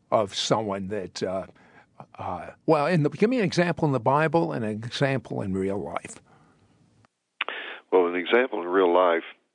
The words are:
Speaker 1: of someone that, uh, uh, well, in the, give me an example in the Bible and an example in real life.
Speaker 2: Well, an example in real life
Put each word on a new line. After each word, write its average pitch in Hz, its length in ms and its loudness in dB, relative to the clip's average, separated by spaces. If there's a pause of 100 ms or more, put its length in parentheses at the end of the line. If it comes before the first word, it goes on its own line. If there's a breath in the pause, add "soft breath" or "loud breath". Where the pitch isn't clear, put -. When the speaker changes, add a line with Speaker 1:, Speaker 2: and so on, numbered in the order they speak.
(100)
Speaker 1:
of 110 240 2
someone 101 540 -2
that, 98 340 -8
uh, 95 240 -4 (720 soft breath)
uh, 90 320 -10 (160)
well, 151 200 4
in 170 160 2
the, 143 80 0
give 208 180 0
me 262 120 0
an 202 40 2
example 170 400 0
in 147 80 2
the 127 80 0
Bible 156 520 2
and 127 120 -6
an 107 60 -4
example 127 720 -4
in 95 100 -4
real 95 240 -2
life. - 400 -8 (1700 loud breath)
Speaker 2:
Well, 92 160 6
an 87 80 -2
example 104 480 0
in 87 60 -6
real 90 260 4
life 90 300 4 (300)